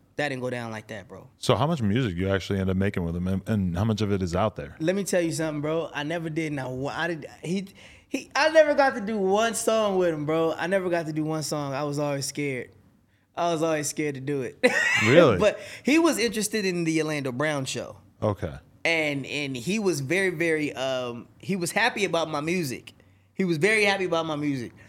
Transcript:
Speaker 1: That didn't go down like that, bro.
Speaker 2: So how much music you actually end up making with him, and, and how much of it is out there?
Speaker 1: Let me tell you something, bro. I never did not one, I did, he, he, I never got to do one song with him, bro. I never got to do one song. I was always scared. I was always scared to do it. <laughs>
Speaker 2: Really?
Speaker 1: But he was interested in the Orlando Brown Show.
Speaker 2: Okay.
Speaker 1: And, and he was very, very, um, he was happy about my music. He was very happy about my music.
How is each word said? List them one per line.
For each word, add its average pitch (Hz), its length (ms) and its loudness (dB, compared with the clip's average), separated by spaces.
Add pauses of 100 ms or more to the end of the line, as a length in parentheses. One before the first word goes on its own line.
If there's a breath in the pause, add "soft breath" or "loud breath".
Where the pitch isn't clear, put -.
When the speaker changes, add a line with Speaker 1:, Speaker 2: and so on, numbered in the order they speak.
(160)
Speaker 1:
That 147 140 -2
didn't 127 120 -6
go 127 100 -4
down 120 200 -6
like 107 160 -10
that, 101 200 -12
bro. 95 200 -18 (120)
Speaker 2:
So - 160 4
how 113 120 2
much 160 140 0
music 107 340 2
you 92 140 0
actually 98 300 0
end 95 100 2
up 92 80 2
making 98 260 0
with 85 120 -2
him, 87 120 -2
and, 95 200 0
and 95 300 0
how 95 60 2
much 110 180 0
of 101 100 0
it 98 120 0
is 85 120 -2
out 101 200 2
there? 71 240 -12
Speaker 1:
Let 170 160 0
me 202 80 -2
tell 180 180 0
you 165 100 -2
something, 151 300 -4
bro. 156 320 -2
I 143 100 -6
never 165 260 -4
did 156 240 -4
not 131 180 -6
one, 131 240 -6
I 156 120 -2
did, 160 180 -6 (180)
he, 190 240 -4 (420 loud breath)
he, - 260 -6
I 294 140 4
never 311 260 6
got 269 200 4
to 240 60 -6
do 214 160 -2
one 208 380 2
song 214 420 2
with 175 160 4
him, 147 140 -4
bro. 165 280 2
I 165 120 -4
never 185 220 0
got 170 180 0
to 160 60 -6
do 156 100 -2
one 156 180 -2
song. 143 320 -4
I 135 100 -2
was 143 140 -4
always 143 300 -2
scared. 139 420 -6 (680)
I 170 160 0
was 160 120 0
always 156 240 0
scared 151 280 -4
to 127 60 -10
do 135 220 -2
it. - 200 -10
<laughs> - 440 2
Speaker 2:
Really? 131 320 8
Speaker 1:
But 196 200 2 (240 loud breath)
he 285 160 4
was 320 200 4
interested 214 460 -2
in 175 180 0
the 160 180 0
Orlando 151 300 -2
Brown 143 340 -2
Show. 104 320 -8 (240)
Speaker 2:
Okay. 98 320 -2 (320)
Speaker 1:
And, 151 400 0
and 135 300 -6
he 170 240 -2
was 180 220 0
very, 180 280 0
very, 156 440 0
um, 123 540 -4 (120)
he 170 160 -4
was 175 160 -4
happy 220 340 2
about 165 240 0
my 151 120 -4
music. 151 520 -2 (400 soft breath)
He 190 120 -2
was 170 120 0
very 208 280 2
happy 196 200 2
about 165 200 0
my 156 100 -4
music. 139 360 -2 (180 loud breath)